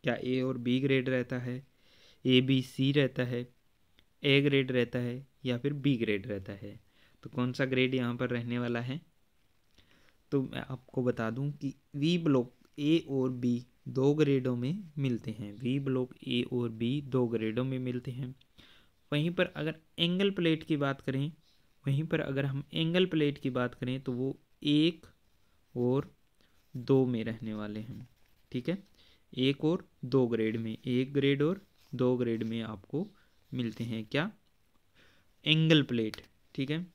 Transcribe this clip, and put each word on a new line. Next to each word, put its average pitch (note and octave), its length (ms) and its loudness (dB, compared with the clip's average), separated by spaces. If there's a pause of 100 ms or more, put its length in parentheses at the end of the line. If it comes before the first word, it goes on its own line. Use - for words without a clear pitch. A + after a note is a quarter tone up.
क्या A#2 120 0
ए B2+ 260 -2
और B2+ 160 -2
बी B2 220 0
ग्रेड C3+ 280 2
रहता B2+ 300 -2
है, B2 180 -8 (680)
ए, B2+ 160 8
बी, C3 220 2
सी C3+ 300 0
रहता C3+ 320 2
है, B2 220 -6 (760)
ए C#3+ 200 6
ग्रेड C#3 300 2
रहता B2 280 2
है B2 260 -6 (180)
या B2 140 -2
फिर C#3+ 160 -2
बी C#3 220 2
ग्रेड G#2+ 300 0
रहता G2+ 280 -8
है। G2+ 240 -16 (440)
तो A#2 80 -14
कौन B2+ 220 -2
सा C3+ 140 0
ग्रेड C3 280 2
यहाँ A#2+ 220 0
पर B2 140 -2
रहने A#2+ 280 -4
वाला A#2+ 240 -2
है, C3 180 -6 (1300)
तो C#3 120 2
मैं B2+ 180 -6
आपको - 420 -8
बता A#2+ 280 0
दूं C#3 200 -4
कि C#3 220 -8 (220)
वी D#3+ 240 2
ब्लॉक C3+ 340 2 (240)
ए D#3 320 2
और C3 220 0
बी B2 300 0 (260)
दो C3 260 2
ग्रेडों C#3 420 2
में D3 260 -4 (160)
मिलते B2 320 -2
हैं, G#2 240 -10
वी B2 260 -2
ब्लॉक B2+ 340 -2 (100)
ए B2 180 0 (100)
और A#2+ 180 0
बी A#2 340 -2
दो B2+ 240 2
ग्रेडों A2+ 360 -2
में C3 160 -4
मिलते B2 300 -6
हैं। B2+ 240 -8 (800)
वहीं D#3 180 2
पर F3+ 160 0
अगर D#3 280 -6 (240)
एंगल F3+ 320 4
प्लेट E3 320 2
की D#3+ 160 0
बात C#3 220 0
करें, C#3 320 -2 (520)
वहीं C#3 200 0
पर D#3+ 160 0
अगर C#3 240 -2
हम C#3 180 -4 (100)
एंगल E3 340 2
प्लेट D3+ 320 0
की C3 120 -2
बात B2 240 -2
करें C3 260 -6
तो C3 120 -6
वो C3 240 -4 (280)
एक D3+ 420 2 (680)
और B2+ 360 0 (640)
दो C3 320 4
में A#2+ 180 -2
रहने A2+ 300 -6
वाले G#2+ 260 -8
हैं, A#2 280 -14 (440)
ठीक B2 160 -4
है। F#3 100 -2 (540)
एक C3+ 320 2
और E3+ 200 0 (220)
दो B2+ 200 4
ग्रेड A2 300 0
में, A2 200 -4
एक C3 360 -2
ग्रेड C#3 300 2
और F3 180 0 (320)
दो B2+ 240 2
ग्रेड A#2 280 0
में A2+ 180 -4
आपको A2+ 440 -8 (460)
मिलते A#2 320 -4
हैं A2+ 220 -6
क्या, D#3+ 240 -2 (1160)
एंगल D#3+ 380 6
प्लेट, A2+ 380 -4 (320)
ठीक C3+ 160 -6
है। E3 240 -6